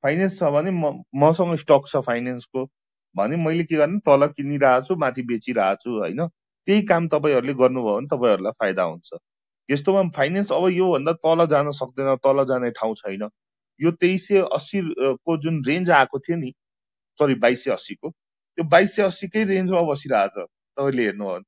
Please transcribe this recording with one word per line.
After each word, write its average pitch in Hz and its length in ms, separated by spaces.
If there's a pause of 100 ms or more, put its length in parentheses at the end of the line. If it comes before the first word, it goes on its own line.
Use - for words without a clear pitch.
Finance 185 360
छ 180 40
भने 151 280
म, 160 320 (120)
मसँग 160 400
stock 143 320
छ - 100
फाइनेन्सको 123 680 (520)
भने 117 200
मैले 165 260
के 160 120
गर्ने, 156 240
तल 143 280
किनिरहेको 139 580
छु, 185 100
माथि 131 260
बेचिरहेको 113 540
छु, 120 240
होइन? 104 280 (380)
त्यही 202 160
काम 170 260
तपाईँहरूले 143 460
गर्नुभयो 127 440
भने 135 100
तपाईँहरूलाई 110 440
फाइदा 95 320
हुन्छ। 85 260 (600)
यस्तोमा 180 380
finance 175 420
अब 175 160
योभन्दा 175 460
तल 165 320
जान 147 260
सक्दैन, 135 440
तल 135 300
जाने 123 260
ठाउँ 110 240
छैन। 104 340 (520)
यो 165 100
तेइस 180 360
सय 196 140
अस्सी 165 580
को 135 380
जुन 151 280
range 175 260
आएको 139 280
थियो 170 180
नि, 131 160 (680)
sorry, 139 160
बाइस 120 280
सय 135 80
अस्सी 101 240
को, - 140 (460)
त्यो 165 100
बाइस 175 300
सय 208 80
अस्सी 190 240
कै 214 160
रेन्जमा 190 380
बसिरहेछ 139 500 (460)
तपाईँले 135 260
हेर्नुभयो 101 320
भने। 95 120